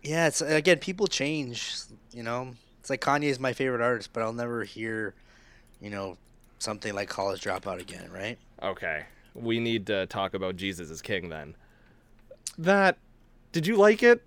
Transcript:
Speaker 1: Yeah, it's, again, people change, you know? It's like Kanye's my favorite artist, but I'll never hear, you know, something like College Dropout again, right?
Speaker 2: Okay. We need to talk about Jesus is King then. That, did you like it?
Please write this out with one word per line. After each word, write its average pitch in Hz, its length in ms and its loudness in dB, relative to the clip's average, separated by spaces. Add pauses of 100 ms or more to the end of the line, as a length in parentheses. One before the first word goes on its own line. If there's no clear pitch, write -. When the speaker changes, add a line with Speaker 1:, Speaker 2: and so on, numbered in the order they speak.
Speaker 1:
Yeah, 160 240 2
it's, - 140 0
again, 156 380 4
people 190 280 -2
change, 135 680 -4 (360)
you 120 120 -12
know? 123 300 -6 (260)
It's - 100 -18
like 131 120 -2
Kanye's 143 380 2
my 131 140 0
favorite 127 280 0
artist, 117 320 0
but 113 100 -2
I'll 113 100 -2
never 120 300 -4
hear, 110 500 -6 (680)
you 104 120 -12
know, 98 260 -8 (400)
something 107 380 -6
like 101 120 -2
College 98 360 -4
Dropout 95 360 -4
again, 90 320 -14
right? 98 280 -8 (240)
Speaker 2:
Okay. 87 420 -4 (300)
We 117 240 0
need 113 280 0
to 98 200 0
talk 98 260 -4
about 95 220 -4
Jesus 90 340 -6
is 78 140 -14
King 90 260 -6
then. 76 260 -12 (1040)
That, 185 400 4 (540)
did 165 160 0
you 226 80 2
like 208 280 8
it? 240 240 8